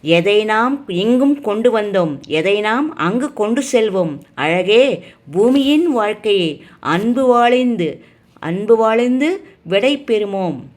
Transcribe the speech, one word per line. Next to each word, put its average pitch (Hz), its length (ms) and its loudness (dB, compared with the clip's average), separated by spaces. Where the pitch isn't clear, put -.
"ఎదైనాం 214 720 0
ఇంగుం 247 420 2
కొండు 226 360 0
వందోం, 196 500 -2
ఎదైనాం 214 720 -2
అంగు 196 280 -2
కొండు 226 340 -2
సెల్వం, 190 580 -2
అఴగే 185 640 2
భూమియిన్ 269 580 2
வாழ்க்கையே, 208 720 -2
అన్బు 226 380 0
వాళిందు, 240 720 2
అన్బు 196 300 0
వాళిందు 247 680 0
విడై 208 280 0
పెరుమోం" 196 680 -4